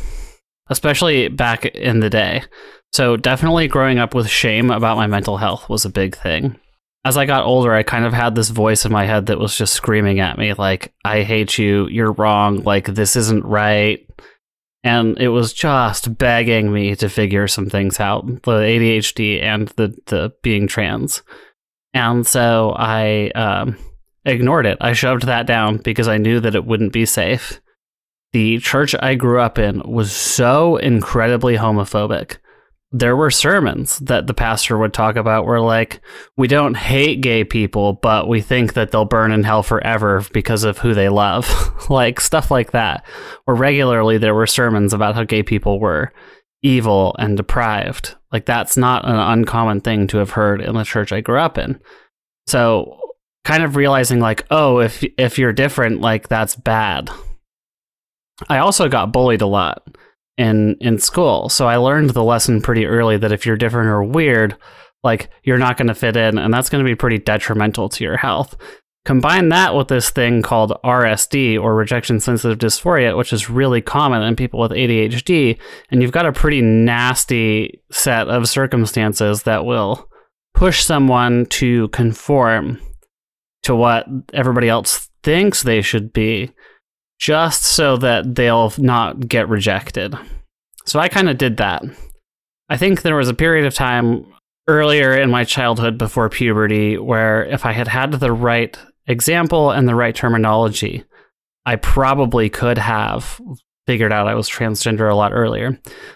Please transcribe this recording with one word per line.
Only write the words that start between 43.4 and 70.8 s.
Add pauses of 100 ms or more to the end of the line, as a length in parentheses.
Or
regularly
there
were
sermons
about
how
gay
people
were (480)
evil
and
deprived. (160)
Like,
that's
not
an
uncommon
thing
to
have
heard
in
the
church
I
grew
up
in. (640)
So (440)
kind
of
realizing,
like,
"Oh,
if, (140)
if
you're
different,
like,
that's
bad." (1400)
I
also
got
bullied
a
lot (520)
in,
in
school.
So
I
learned
the
lesson
pretty
early
that
if
you're
different
or
weird, (480)
like, (140)
you're
not
gonna
fit
in,
and
that's
gonna
be
pretty
detrimental
to
your
health. (500)
Combine
that
with
this
thing
called